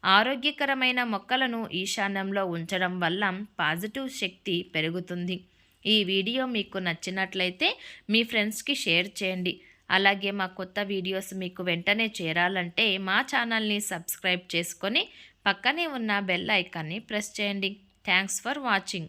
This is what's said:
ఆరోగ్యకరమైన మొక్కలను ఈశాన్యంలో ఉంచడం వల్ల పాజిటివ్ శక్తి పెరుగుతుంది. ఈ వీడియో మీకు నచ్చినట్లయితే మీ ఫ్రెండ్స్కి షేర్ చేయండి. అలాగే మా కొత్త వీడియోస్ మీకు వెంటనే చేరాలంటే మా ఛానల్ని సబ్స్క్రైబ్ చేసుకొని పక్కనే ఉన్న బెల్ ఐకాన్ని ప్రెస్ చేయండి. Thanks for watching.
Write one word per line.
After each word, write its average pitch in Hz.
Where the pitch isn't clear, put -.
ఆరోగ్యకరమైన 254
మొక్కలను 233
ఈశాన్యంలో 196
ఉంచడం 180
వల్ల 185
పాజిటివ్ 208
శక్తి 180
పెరుగుతుంది. 175
ఈ 214
వీడియో 196
మీకు 214
నచ్చినట్లయితే 185
మీ 220
ఫ్రెండ్స్కి 220
షేర్ 180
చేయండి. 185
అలాగే 196
మా 202
కొత్త 185
వీడియోస్ 190
మీకు 185
వెంటనే 202
చేరాలంటే 180
మా 190
ఛానల్ని 226
సబ్స్క్రైబ్ 180
చేసుకొని 202
పక్కనే 269
ఉన్న 226
బెల్ 185
ఐకాన్ని 175
ప్రెస్ 208
చేయండి. 202
Thanks 190
for 277
watching. 196